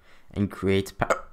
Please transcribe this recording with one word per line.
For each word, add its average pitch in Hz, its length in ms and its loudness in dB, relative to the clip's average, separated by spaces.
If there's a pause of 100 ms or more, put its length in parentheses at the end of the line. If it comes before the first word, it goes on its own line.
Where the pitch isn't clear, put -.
(320)
and 101 180 0
creates 98 420 0
pow-, - 300 0 (100)